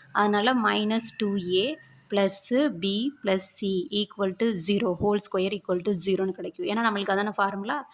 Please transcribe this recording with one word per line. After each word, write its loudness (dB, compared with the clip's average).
அதனால 4
minus 0
two -2
A 2
plus 2
B -6
plus 0
C -18
equal -2
to 0
zero, 0
whole 2
square -2
equal -2
to 0
zero-ன்னு 0
கிடைக்கும். -8
ஏன்னா -2
நம்மளுக்கு 0
அதான 0
ஃபார்முலா, -2